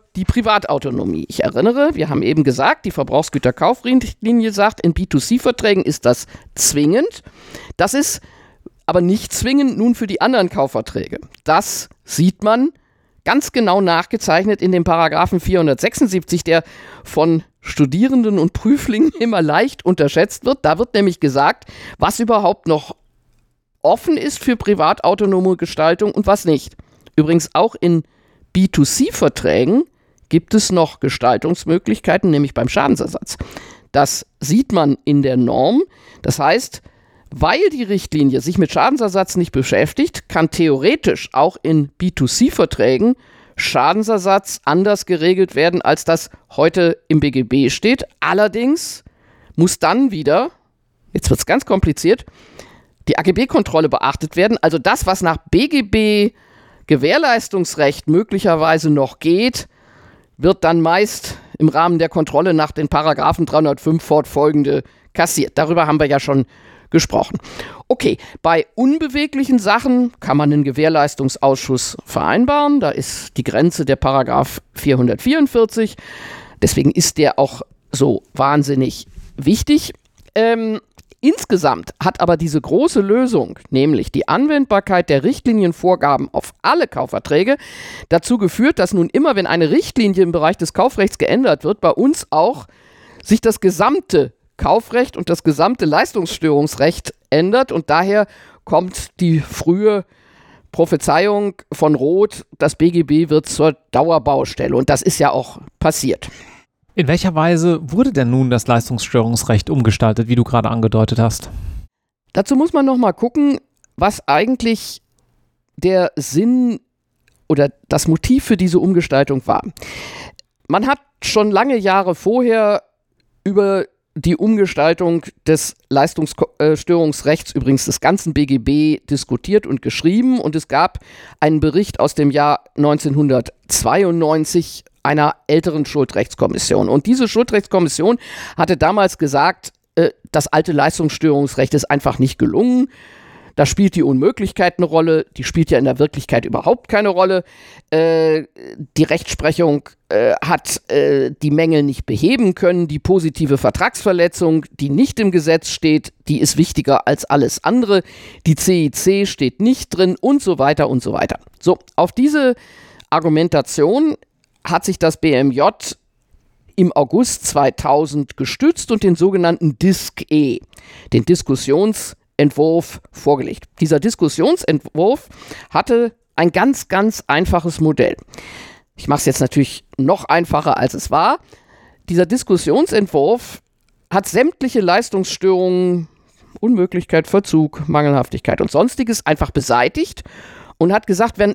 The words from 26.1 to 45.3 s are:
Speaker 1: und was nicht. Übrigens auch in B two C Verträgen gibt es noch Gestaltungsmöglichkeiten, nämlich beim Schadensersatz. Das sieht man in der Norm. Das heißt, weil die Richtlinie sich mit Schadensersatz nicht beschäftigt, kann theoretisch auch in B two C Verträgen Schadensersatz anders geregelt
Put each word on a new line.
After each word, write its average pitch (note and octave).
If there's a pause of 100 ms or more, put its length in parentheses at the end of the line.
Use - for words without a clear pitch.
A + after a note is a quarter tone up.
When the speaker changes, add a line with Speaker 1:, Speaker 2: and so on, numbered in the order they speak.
Speaker 1:
und G3
was G3+
nicht. D#3 (400)
Übrigens D#3+
auch F#3+
in E3+ (480)
B F#3
two -
C -
Verträgen C#3+ (460)
gibt E3+
es G#3
noch E3+
Gestaltungsmöglichkeiten, E3
nämlich C#3+
beim A#2+
Schadensersatz. - (540)
Das - (140)
sieht F#3+
man D3+
in C#3+
der C3
Norm. B2+ (400)
Das A#2
heißt, E3+ (480)
weil F3
die B3+
Richtlinie D3+
sich E3+
mit E3+
Schadensersatz G3
nicht F3
beschäftigt, -
kann D#3+
theoretisch D#3+
auch D#3
in D3+
B F3+
two C#3
C -
Verträgen C3 (400)
Schadensersatz G3
anders F#3+
geregelt F3+